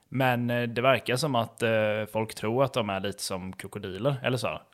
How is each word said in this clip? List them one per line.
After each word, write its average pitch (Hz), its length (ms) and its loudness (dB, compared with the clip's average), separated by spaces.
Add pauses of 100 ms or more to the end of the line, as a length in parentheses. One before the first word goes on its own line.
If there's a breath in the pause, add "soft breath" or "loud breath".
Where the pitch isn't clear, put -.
Men, 120 420 2
eh, 120 180 0
det 117 140 -4
verkar 123 340 4
som 135 180 0
att, 113 280 0
eh, 113 80 4 (420)
folk 110 220 -2
tror 117 300 0
att 127 80 0
de 110 180 0
är 95 100 -2
lite 98 220 -4
som 92 300 -6
krokodiler, 101 680 -4
eller 123 140 0
så. 117 120 -2
Att 78 140 -8 (120)